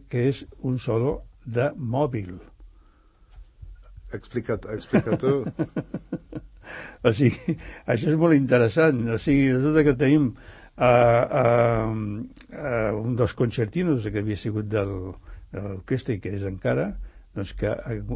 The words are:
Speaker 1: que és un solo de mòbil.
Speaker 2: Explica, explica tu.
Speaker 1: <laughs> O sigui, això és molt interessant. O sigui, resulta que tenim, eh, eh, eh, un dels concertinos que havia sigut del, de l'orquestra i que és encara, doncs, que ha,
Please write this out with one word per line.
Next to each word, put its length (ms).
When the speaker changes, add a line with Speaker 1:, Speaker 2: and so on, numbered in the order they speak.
Speaker 1:
que 220
és 160
un 180
solo 440
de 300
mòbil. 640
Speaker 2:
Explica, 400
explica 460
tu. 320
Speaker 1:
<laughs> 40
O 100
sigui, 400
això 240
és 80
molt 160
interessant. 640
O 60
sigui, 340
resulta 320
que 80
tenim, 380
eh, 100
eh, 1040
eh, 420
un 240
dels 220
concertinos 720
que 140
havia 120
sigut 300
del, 480
de 100
l'orquestra 540
i 40
que 140
és 80
encara, 460
doncs, 180
que 160
ha, 300